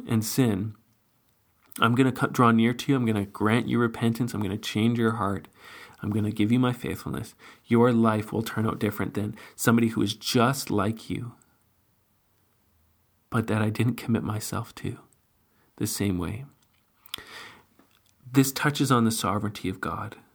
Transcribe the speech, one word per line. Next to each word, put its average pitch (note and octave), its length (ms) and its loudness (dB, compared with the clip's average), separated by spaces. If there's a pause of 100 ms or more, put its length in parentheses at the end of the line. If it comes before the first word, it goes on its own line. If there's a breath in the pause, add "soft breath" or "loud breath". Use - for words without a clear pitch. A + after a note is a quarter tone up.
and A2 160 2
sin, A2 500 0 (1040)
I'm A#2 160 4
gonna C3 160 4
co-, B2+ 160 -2
draw A#2+ 240 4
near A#2 240 4
to - 160 -6
you. C#3 60 4
I'm B2 100 0
gonna G#2+ 200 0
grant G#2+ 420 0
you A#2+ 100 0
repentance. A#2 560 0
I'm G#2 80 -4
gonna G2+ 160 -4
change A2+ 400 0
your A2+ 140 2
heart. G2+ 340 -4 (560 loud breath)
I'm G#2 80 -4
gonna G#2+ 220 0
give G#2 180 2
you B2 80 6
my B2 140 2
faithfulness. E2+ 640 -8 (280 loud breath)
Your A#2 280 6
life A2 400 2
will A2+ 100 -2
turn A2+ 240 -2
out - 140 -2
different G#2 340 -2
than G#2 220 -4 (180 loud breath)
somebody A#2 360 4
who A2+ 120 -2
is G2+ 120 -2
just C3 540 0
like G#2 400 -2
you, - 260 -8 (2000)
but A2+ 160 0
that G#2+ 160 0
I G#2+ 80 0
didn't A2+ 240 0
commit - 300 -2
myself G#2 500 -6
to - 240 -8 (800)
the G#2 100 -2
same G2 320 -2
way. F#2 260 -6 (1900 loud breath)
This C3+ 220 4
touches C#3+ 400 0
on A#2 140 6
the A2 40 4
sovereignty G2 600 -2
of F2+ 100 -10
God. G2+ 360 -8 (180)